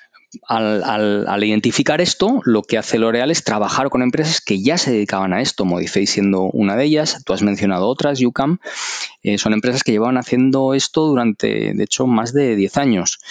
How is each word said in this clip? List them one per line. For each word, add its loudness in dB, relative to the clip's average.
al, 0
al, 0
al 0
identificar 2
esto, 0
lo 4
que -2
hace -2
L'Oréal 2
es -2
trabajar 0
con 0
empresas 0
que -2
ya 2
se -2
dedicaban 0
a 0
esto, -4
Modify 0
siendo 0
una 0
de 0
ellas, 0
tú -4
has -2
mencionado 0
otras, -2
UCAM, 0
eh, 0
son 0
empresas 0
que 0
llevaban 2
haciendo 2
esto 0
durante, 0
de -2
hecho, -2
más 0
de 2
diez 0
años. 0